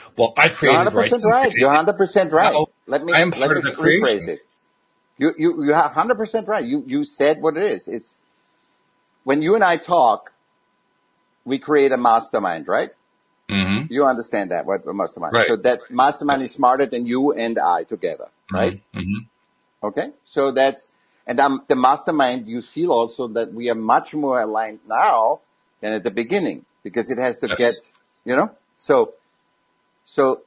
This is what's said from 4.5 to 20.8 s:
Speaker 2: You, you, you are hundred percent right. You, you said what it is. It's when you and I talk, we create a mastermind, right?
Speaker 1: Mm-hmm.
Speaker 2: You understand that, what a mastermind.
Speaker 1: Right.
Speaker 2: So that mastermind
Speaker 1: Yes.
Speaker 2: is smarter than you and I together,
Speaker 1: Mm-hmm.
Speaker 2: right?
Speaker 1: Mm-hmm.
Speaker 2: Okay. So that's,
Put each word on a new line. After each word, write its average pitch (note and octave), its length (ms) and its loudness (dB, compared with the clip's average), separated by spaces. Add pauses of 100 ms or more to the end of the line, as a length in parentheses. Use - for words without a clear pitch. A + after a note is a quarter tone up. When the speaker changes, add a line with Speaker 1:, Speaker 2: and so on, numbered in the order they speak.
Speaker 2:
You, D#3 180 0
you, D#3 280 0
you D3 100 2
are D#3 140 4
hundred G#3+ 280 0
percent G#3+ 320 -6
right. G#3 160 -2
You, C3 220 -4
you C#3+ 180 -4
said D3 380 0
what D#3 140 0
it F#3 80 -2
is. B2 240 -4
It's - 280 -12 (1080)
when C#3+ 180 0
you F3 120 2
and A3+ 80 2
I F3 140 4
talk, C#3+ 560 2 (1120)
we C3 140 -4
create C#3 340 2
a B2+ 40 2
mastermind, A2+ 680 0
right? A#2 240 -2 (600)
Speaker 1:
Mm-hmm. G2+ 420 -2
Speaker 2:
You C#3 140 2
understand A#2 460 -2
that, E2 120 -4
what F#2+ 220 -6
a F2 80 -8
mastermind. F2 400 -6
Speaker 1:
Right. A2+ 140 2
Speaker 2:
So A#2 80 0
that A#2+ 240 0 (100)
mastermind C#3 500 0
Speaker 1:
Yes. B2 100 -6
Speaker 2:
is - 60 -20
smarter C3 300 2
than A#2+ 200 -6
you C3 260 0
and A2+ 260 -4
I E2 260 0
together, F2 440 -8 (220)
Speaker 1:
Mm-hmm. F#2+ 60 -6
Speaker 2:
right? G2+ 260 -2 (120)
Speaker 1:
Mm-hmm. - 920 -12
Speaker 2:
Okay. F3 260 -6 (120)
So C#3 280 -2
that's, C3+ 380 0 (360)